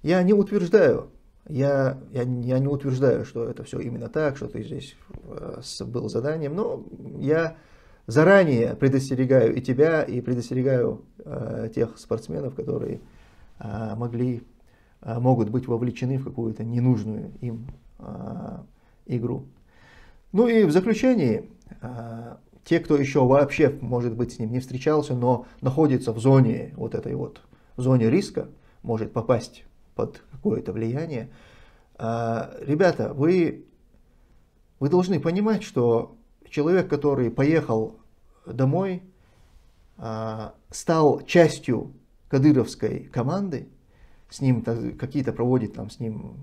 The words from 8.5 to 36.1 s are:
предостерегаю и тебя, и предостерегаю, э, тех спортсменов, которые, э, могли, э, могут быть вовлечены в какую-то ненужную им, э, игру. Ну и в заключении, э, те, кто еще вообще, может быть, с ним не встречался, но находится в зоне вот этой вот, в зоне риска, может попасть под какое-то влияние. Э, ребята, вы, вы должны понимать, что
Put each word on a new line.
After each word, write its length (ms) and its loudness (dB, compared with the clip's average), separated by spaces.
предостерегаю 800 4
и 60 -2
тебя, 440 2
и 180 -6
предостерегаю, 840 0
э, 560 -8
тех 240 -2
спортсменов, 560 -6
которые, 460 -6
э, 360 -8
могли, 480 -4
э, 160 -8
могут 320 2
быть 160 -2
вовлечены 520 -2
в 60 -6
какую-то 400 -6
ненужную 680 0
им, 240 -10
э, 600 -12
игру. 380 -4
Ну 140 6
и 180 6
в 60 6
заключении, 800 4
э, 560 -12
те, 160 2
кто 160 4
еще 300 4
вообще, 440 4
может 340 -2
быть, 200 -4
с 40 -18
ним 140 -4
не 80 -2
встречался, 540 -2
но 320 0
находится 500 2
в 60 -6
зоне 580 4
вот 180 -8
этой 200 -6
вот, 260 -10
в 60 -6
зоне 280 4
риска, 380 -2
может 300 -4
попасть 520 -2
под 360 -6
какое-то 420 -6
влияние. 580 -6
Э, 600 -4
ребята, 540 0
вы, 500 0
вы 120 -2
должны 280 2
понимать, 440 0
что 520 0